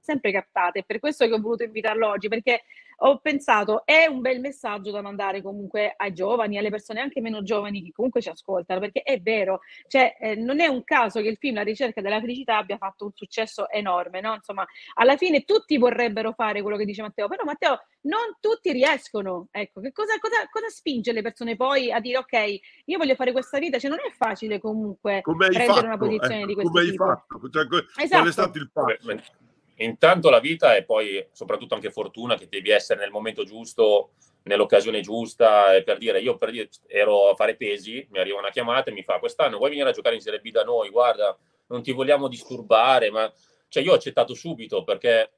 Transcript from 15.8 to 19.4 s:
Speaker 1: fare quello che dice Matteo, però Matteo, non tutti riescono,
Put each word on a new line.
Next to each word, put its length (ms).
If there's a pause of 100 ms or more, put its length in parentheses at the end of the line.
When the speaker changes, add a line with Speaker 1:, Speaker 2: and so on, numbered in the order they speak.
Speaker 1:
fare 280
quello 140
che 80
dice 180
Matteo, 240
però 180
Matteo, 360 (220)
non 380
tutti 320
riescono, 800